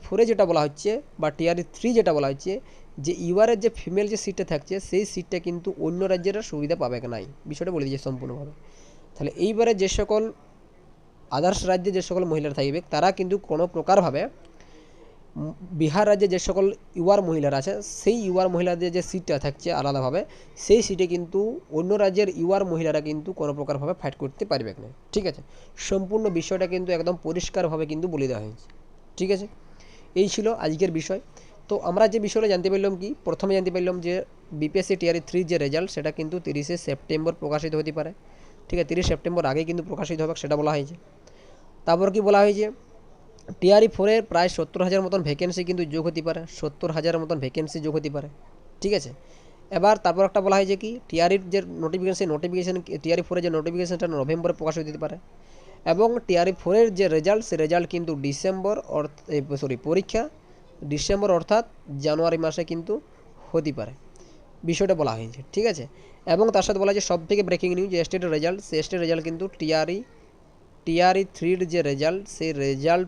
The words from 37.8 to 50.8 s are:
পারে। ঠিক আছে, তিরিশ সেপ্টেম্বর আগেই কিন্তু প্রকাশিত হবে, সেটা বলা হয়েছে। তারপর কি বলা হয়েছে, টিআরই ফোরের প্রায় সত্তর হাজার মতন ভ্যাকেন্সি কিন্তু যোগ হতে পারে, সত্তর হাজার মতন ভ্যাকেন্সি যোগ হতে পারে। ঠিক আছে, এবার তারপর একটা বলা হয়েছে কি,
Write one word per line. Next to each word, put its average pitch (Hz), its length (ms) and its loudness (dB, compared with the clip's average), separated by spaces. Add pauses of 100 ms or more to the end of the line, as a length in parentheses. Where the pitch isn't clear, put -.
পারে। 156 200 -6 (580)
ঠিক - 100 -2
আছে, 160 100 -2
তিরিশ 180 160 0
সেপ্টেম্বর 170 400 0
আগেই 143 200 0
কিন্তু 170 180 -2
প্রকাশিত 160 380 -4
হবে, 156 140 -2
সেটা 147 200 -2
বলা 147 160 2
হয়েছে। 147 240 -4 (920)
তারপর 170 260 4
কি 208 100 2
বলা 202 180 6
হয়েছে, 208 260 4 (920)
টিআরই 202 280 8
ফোরের 214 360 2
প্রায় 175 260 2
সত্তর 170 340 -4
হাজার 185 180 2
মতন 190 200 0
ভ্যাকেন্সি 170 420 -2
কিন্তু 175 220 -2
যোগ 156 220 -4
হতে 165 140 -2
পারে, 160 200 -4 (180)
সত্তর 156 320 -4
হাজার 160 280 0
মতন 160 200 -2
ভ্যাকেন্সি 147 400 -4
যোগ 151 160 -2
হতে 151 140 -4
পারে। 143 180 -8 (540)
ঠিক 202 120 0
আছে, 170 160 -2 (640)
এবার 190 260 6
তারপর 185 280 2
একটা 196 160 2
বলা 190 140 4
হয়েছে 196 200 2
কি, 214 160 -6 (160)